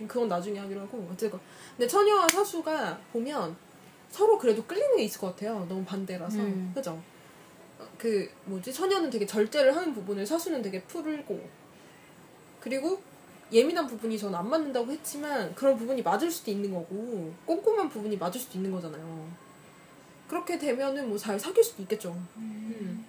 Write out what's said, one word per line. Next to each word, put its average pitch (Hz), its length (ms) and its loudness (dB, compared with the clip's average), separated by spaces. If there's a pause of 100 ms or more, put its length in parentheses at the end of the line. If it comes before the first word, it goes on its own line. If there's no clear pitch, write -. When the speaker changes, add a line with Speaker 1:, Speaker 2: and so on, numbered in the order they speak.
Speaker 1:
그건 233 220 0
나중에 185 300 -2
하기로 196 220 -8
하고, 202 320 -10
어쨌건. 208 260 -4 (380)
근데 240 100 2
처녀와 392 420 6
사수가 311 680 0 (140)
보면 233 440 -2 (540)
서로 427 280 6
그래도 226 260 2
끌리는 480 320 2
게 285 80 6
있을 - 160 -4
것 185 160 -4
같아요. 208 320 -4
너무 190 160 -4
반대라서. 190 540 -4
Speaker 2:
음. 190 360 -2
Speaker 1:
그죠? 165 240 -4 (1000)
그, 214 320 0 (160)
뭐지? 190 280 -6
처녀는 349 360 2
되게 202 160 0
절제를 262 500 4
하는 330 180 0
부분을 202 320 -4
사수는 320 360 0
되게 190 220 -4
풀고, 302 560 -6 (1200)
그리고 277 420 -2 (500)
예민한 302 360 6
부분이 226 300 -4
전 196 160 -4
안 175 160 -2
맞는다고 269 420 0
했지만 285 640 -4
그런 269 220 4
부분이 233 240 -2
맞을 220 300 2
수도 233 200 -6
있는 202 220 -2
거고, 185 600 -6 (120)
꼼꼼한 403 440 2
부분이 208 280 -4
맞을 180 220 -2
수도 - 180 -8
있는 190 140 -2
거잖아요. 160 560 -8 (1000)
그렇게 349 300 -4
되면은 269 520 0
뭐 208 80 -2
잘 208 220 -2
사귈 392 240 6
수도 - 200 2
있겠죠. 196 280 -4 (260)
Speaker 2:
음. 220 440 -8
Speaker 1:
음. 185 280 -8